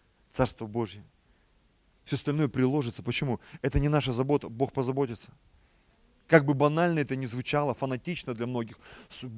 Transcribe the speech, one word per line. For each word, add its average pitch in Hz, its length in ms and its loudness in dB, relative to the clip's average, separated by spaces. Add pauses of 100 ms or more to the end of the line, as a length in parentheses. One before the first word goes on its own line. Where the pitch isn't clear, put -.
(320)
Царство - 340 0
Божье». 107 380 -4 (1000)
Все - 140 -4
остальное 147 300 0
приложится. 127 540 0
Почему? 123 380 -2 (220)
Это 131 180 2
не 143 100 2
наша 143 220 2
забота, 135 380 2
Бог 120 240 -2
позаботится. 131 580 -2 (960)
Как 156 180 8
бы 143 100 2
банально 156 440 2
это 131 160 -2
ни 131 120 -4
звучало, 127 480 -2
фанатично 131 580 -6
для 117 140 -4
многих: 117 320 -4 (300)
«С-, - 280 -6